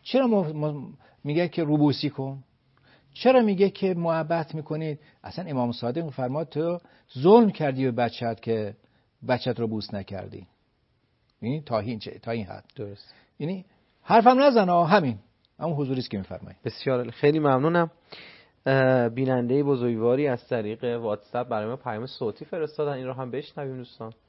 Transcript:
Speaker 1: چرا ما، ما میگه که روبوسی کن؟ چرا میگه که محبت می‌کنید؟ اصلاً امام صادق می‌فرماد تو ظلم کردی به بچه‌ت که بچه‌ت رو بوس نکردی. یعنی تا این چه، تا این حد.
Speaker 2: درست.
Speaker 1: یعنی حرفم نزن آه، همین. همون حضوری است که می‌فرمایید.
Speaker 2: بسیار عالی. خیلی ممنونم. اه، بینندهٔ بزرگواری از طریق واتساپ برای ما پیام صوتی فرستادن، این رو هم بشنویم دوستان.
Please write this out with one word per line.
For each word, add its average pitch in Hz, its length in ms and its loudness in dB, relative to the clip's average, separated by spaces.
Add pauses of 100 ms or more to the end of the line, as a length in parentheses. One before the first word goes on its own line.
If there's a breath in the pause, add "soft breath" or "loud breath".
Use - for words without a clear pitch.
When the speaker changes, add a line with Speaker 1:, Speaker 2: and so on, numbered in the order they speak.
Speaker 1:
چرا 254 240 2
ما، 208 160 2
ما 151 460 -4 (340 soft breath)
میگه 165 240 0
که 170 160 -2
روبوسی 147 460 2
کن؟ 135 340 -10 (680 soft breath)
چرا 254 280 4
میگه 196 280 4
که 185 240 -2
محبت 165 640 -2
می‌کنید؟ 156 440 -6 (240 soft breath)
اصلاً 180 220 -12
امام 127 260 -2
صادق 127 320 -6
می‌فرماد 143 460 -6
تو 170 300 -4 (400 soft breath)
ظلم 208 300 8
کردی 135 360 -2
به 127 60 0
بچه‌ت 117 500 -4
که 107 340 -4 (520)
بچه‌ت 123 320 -2
رو 117 80 -2
بوس 107 260 -8
نکردی. 95 540 -12 (920)
یعنی 139 200 -6
تا 117 180 -4
این 110 200 -6
چه، - 200 -14
تا 117 120 -10
این 117 140 -4
حد. 98 180 -16 (120)
Speaker 2:
درست. 101 380 -14 (260 soft breath)
Speaker 1:
یعنی 180 260 -6 (360)
حرفم 233 400 6
نزن 233 280 6
آه، 170 200 2
همین. 147 280 2 (420)
همون 165 140 -4
حضوری 135 260 -4
است 117 100 -8
که 107 80 -6
می‌فرمایید. - 480 -12
Speaker 2:
بسیار - 320 -2
عالی. 120 140 -4
خیلی 151 280 2
ممنونم. 156 520 4 (720 loud breath)
اه، 131 440 4
بینندهٔ 127 540 0
بزرگواری 123 640 0
از 123 200 -4
طریق 113 360 -6
واتساپ 120 640 -6
برای 107 200 -4
ما 120 80 -6
پیام 120 300 -8
صوتی 127 400 -8
فرستادن، 151 460 -6
این 131 140 -8
رو 127 80 -6
هم 123 180 -10
بشنویم 135 460 -10
دوستان. 113 360 -16 (140)